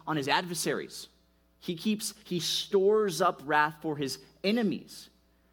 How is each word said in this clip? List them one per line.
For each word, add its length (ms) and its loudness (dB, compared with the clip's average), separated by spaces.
on 80 -2
his 100 -2
adversaries. 800 -2
He 160 -6
keeps, 380 -2
he 160 -2
stores 800 2
up 240 2
wrath 360 4
for 160 -4
his 220 -4
enemies. 680 -2